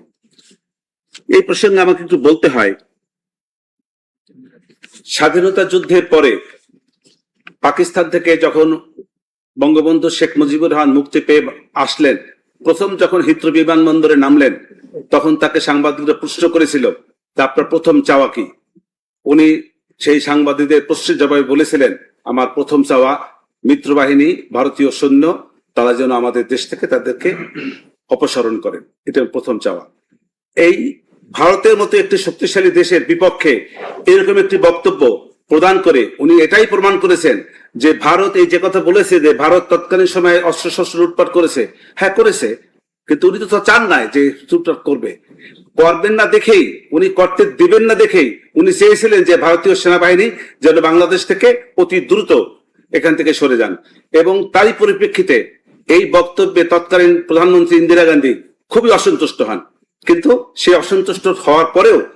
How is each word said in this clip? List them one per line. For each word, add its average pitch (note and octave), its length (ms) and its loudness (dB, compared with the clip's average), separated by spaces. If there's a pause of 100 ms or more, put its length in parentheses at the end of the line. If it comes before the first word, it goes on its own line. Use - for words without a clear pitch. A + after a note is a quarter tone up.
(1400)
এই F#3+ 60 6
প্রসঙ্গে F#3+ 380 0
আমাকে F3+ 240 0
একটু E3+ 140 -2
বলতে D3+ 300 2
হয়, A2 260 -2 (2250)
স্বাধীনতা F3+ 580 0
যুদ্ধের F3 420 0
পরে C#3+ 340 0 (1200)
পাকিস্তান E3+ 480 -2
থেকে E3 280 0
যখন D#3+ 440 0 (800)
বঙ্গবন্ধু D#3 500 2
শেখ E3 280 -2
মুজিবুর D3+ 340 0
রহমান D3+ 180 0
মুক্তি C#3 320 0
পেয়ে D3 260 0 (260)
আসলেন, C#3+ 440 -2 (460)
প্রথম F#3 340 -2
যখন F3 240 0
হিথ্রো D#3 300 -2
বিমানবন্দরে D#3+ 640 2
নামলেন, C#3 380 4 (580)
তখন D#3 240 2
তাকে D#3 240 -2
সাংবাদিকরা D3 540 -4
প্রশ্ন E3+ 360 -4
করেছিল, D3 420 -2 (440)
"তা C#3+ 80 -2
আপনার D3 240 -4
প্রথম D#3+ 340 0
চাওয়া C#3 260 2
কি?" A2+ 180 -8 (800)
উনি D#3 360 2 (380)
সেই D3 220 0
সাংবাদিকদের D3 600 0
প্রশ্নের D#3+ 360 -4
জবাবে C#3+ 260 0
বলেছিলেন, C#3 540 -2 (280)
"আমার B2+ 220 -4
প্রথম C#3+ 360 -2
চাওয়া C3+ 440 -2 (380)
মিত্রবাহিনী, C#3+ 760 0 (120)
ভারতীয় C3+ 380 -2
সৈন্য, D3 580 0 (260)
তারা A#2+ 180 0
যেন C3 180 -2
আমাদের A#2+ 360 -4
দেশ - 220 -8
থেকে - 180 -8
তাদেরকে B2+ 480 -4 (760)
অপসারণ B2 500 -4
করেন, F2+ 220 -10 (240)
এটা C#3 200 -2
প্রথম B2 340 -8
চাওয়া।" F2+ 260 -8 (720)
এই G3 460 0 (300)
ভারতের G3 460 2
মতো G#3 200 -2
একটি G3 200 0
শক্তিশালী F3+ 540 -2
দেশের E3 340 0
বিপক্ষে D#3+ 640 0 (360)
এরকম G3 320 4
একটি F#3+ 200 0
বক্তব্য E3 720 0 (200)
প্রদান F3+ 320 2
করে C#3 380 0
উনি E3 220 4
এটাই F3+ 240 2
প্রমাণ G3 340 -2
করেছেন D#3+ 440 0 (320)
যে D3 180 2
ভারত E3+ 420 -2
এই F3+ 100 4
যে F3 160 0
কথা F#3 200 -2
বলেছে F3+ 380 2
যে D3 140 4
ভারত D#3 360 0
তৎকালীন F3+ 360 0
সময়ে F3 360 0
অস্ত্র E3+ 280 -4
শস্ত্র E3+ 300 -6
লুটপাট E3+ 300 0
করেছে, D3+ 380 -2 (280)
হ্যাঁ G3 180 -2
করেছে, F#3 420 0 (520)
কিন্তু D3+ 220 0
উনি A3+ 100 -2
তো G#3+ 60 -8
তা G3 140 -2
চান A3 280 0
নাই C#3 260 -2
যে C#3+ 180 0 (200)
লুটপাট E3+ 320 -4
করবে, A#2 340 -6 (600)
করবেন E3 360 2
না A3 120 2
দেখেই, G3+ 680 2
উনি F3+ 180 0
করতে F#3 360 0
দিবেন G#3+ 380 2
না A3+ 120 0
দেখেই F#3 440 0 (160)
উনি F#3 180 2
চেয়েছিলেন G#3 500 2
যে E3+ 140 4
ভারতীয় E3+ 380 0
সেনাবাহিনী F3+ 560 0 (300)
যেন D#3+ 200 4
বাংলাদেশ E3+ 440 2
থেকে A#3+ 520 0
অতি F3+ 220 0
দ্রুত - 320 -4 (600)
এখান D#3 240 -2
থেকে D3+ 180 0
সরে C3+ 240 -2
যান। G#2 180 -4 (360)
এবং F3+ 420 2
তারই G#3+ 260 2
পরিপ্রেক্ষিতে F#3+ 580 0 (500)
এই E3+ 240 2
বক্তব্যে F3 520 0
তৎকালীন F3 580 2
প্রধানমন্ত্রী E3+ 560 2
ইন্দিরা E3+ 280 2
গান্ধী C#3+ 280 2 (360)
খুবই A#3 220 0
অসন্তুষ্ট D#3+ 500 -2
হন, G#2+ 180 -4 (460)
কিন্তু D4 500 0
সে F3+ 200 2
অসন্তুষ্ট F#3 520 -4
হওয়ার F3+ 380 0
পরেও A3 360 2 (140)